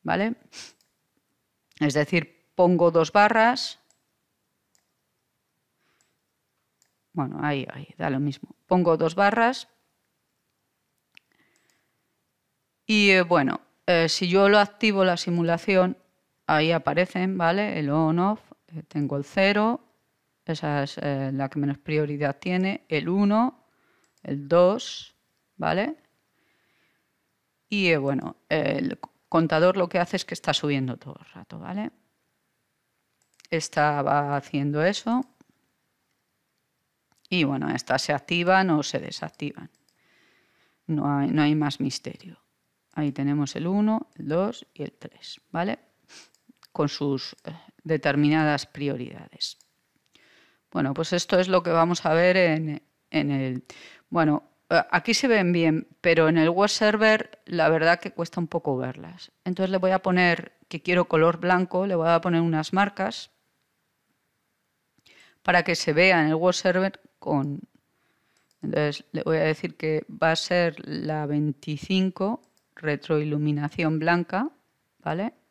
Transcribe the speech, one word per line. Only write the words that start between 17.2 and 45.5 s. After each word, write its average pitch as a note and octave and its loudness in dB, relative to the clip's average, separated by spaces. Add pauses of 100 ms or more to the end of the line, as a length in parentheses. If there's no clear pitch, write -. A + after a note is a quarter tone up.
¿vale? F#3 -2
El D3 -2
on-off, E3 0 (280)
eh, D#3+ -16
tengo C#3+ -4
el C#3+ -6
cero, G#3 0 (600)
esa D3 -4
es, - -12
eh, C3+ -6
la C3+ -4
que D3 -8
menos C#3+ -4
prioridad D3 -4
tiene, F#3 -4
el D#3 -4
uno, G#3 0 (560)
el C#3 -8
dos, F3+ 2 (400)
¿vale? F#3+ -2 (1700)
Y, G3 0
eh, D#3+ 4
bueno, C#3 -4 (120)
el - -2 (300)
contador E3 4
lo F3 0
que F#3 -2
hace F3 -2
es - -4
que - -10
está D3+ -4
subiendo C3+ -2
todo - -18
el - -20
rato, - -20
¿vale? G3+ -10 (1600)
Esta D3 0
va C#3+ 0
haciendo C#3+ -2
eso. A3+ -2 (2000)
Y, F3 2
bueno, C#3 -2
estas B2+ -2
se - -2
activan F3 0
o D3+ 2
se - -6
desactivan. - -12 (1160)
No C#3+ -2
hay, C#3+ 0
no D#3 0
hay D3+ 2
más D3 -2
misterio. - -10 (560)
Ahí D3 -4
tenemos C#3 -2
el D#3+ -6
uno, G#3 -2
el D3 -12
dos F#3+ -4
y D3+ -12
el C#3 -10
tres, - -20 (120)